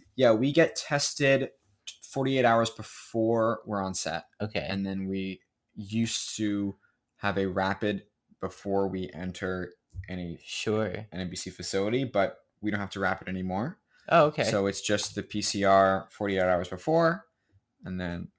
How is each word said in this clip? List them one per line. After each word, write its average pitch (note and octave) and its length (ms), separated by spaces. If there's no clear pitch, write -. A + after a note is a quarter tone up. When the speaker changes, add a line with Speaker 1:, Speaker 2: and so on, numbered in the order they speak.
Speaker 1:
Yeah, B2 180
we B2+ 200
get D#3+ 240
tested C#3 720
forty-eight C3+ 320
hours A#2 260
before A2+ 960
we're G2+ 160
on F#2+ 120
set. E2 300
Speaker 2:
Okay. G#2 280
Speaker 1:
And G2 160
then F#2+ 220
we F#2+ 340
used A2 600
to G2+ 400
have G2+ 200
a G2 80
rapid F#2+ 560
before G2 460
we F#2 260
enter F2+ 580
any F2 360
Speaker 2:
Sure. G#2+ 420
Speaker 1:
an G#2 200
N F2+ 100
B F2+ 60
C - 120
facility, G2+ 540
but G2+ 380
we G#2 120
don't G2+ 80
have G2 100
to - 80
rapid F#2+ 300
anymore. F#2+ 500
Speaker 2:
Oh, D#3+ 160
okay. D3+ 180
Speaker 1:
So G2+ 240
it's G2 140
just - 340
the G2+ 80
P - 180
C G2 220
R F#2+ 480
forty-eight G2+ 320
hours F#2 240
before, E3 580
and F#2 160
then F2 380